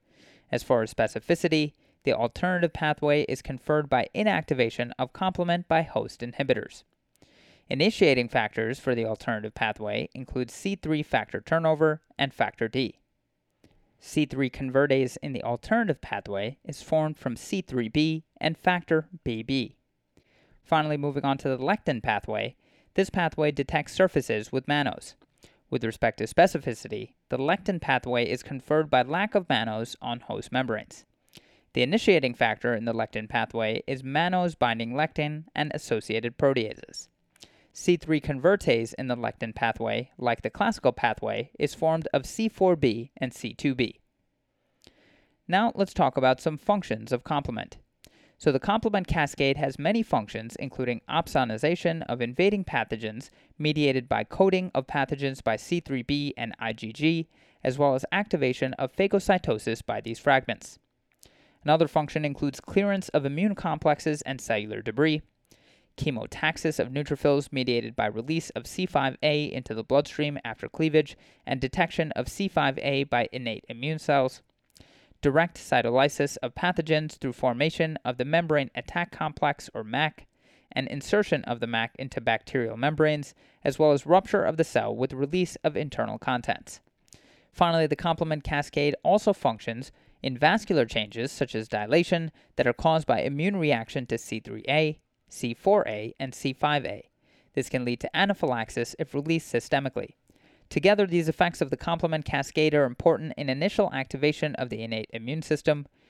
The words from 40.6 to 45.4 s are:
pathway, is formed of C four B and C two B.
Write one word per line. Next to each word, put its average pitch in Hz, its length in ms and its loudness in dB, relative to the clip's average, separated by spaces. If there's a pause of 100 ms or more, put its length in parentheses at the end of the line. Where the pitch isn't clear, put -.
pathway, 110 680 -2
is 147 120 0
formed 160 400 0
of 135 140 0
C 220 220 -2
four 185 260 4
B 123 420 0
and 123 160 -6
C 113 220 -10
two 135 220 0
B. 123 240 -2 (1500)